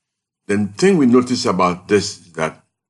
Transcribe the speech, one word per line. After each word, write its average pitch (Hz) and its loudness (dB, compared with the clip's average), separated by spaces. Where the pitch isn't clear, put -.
the 101 -4
thing 190 2
we 139 2
notice 123 2
about 90 -2
this 101 -2
is - -20
that 78 -8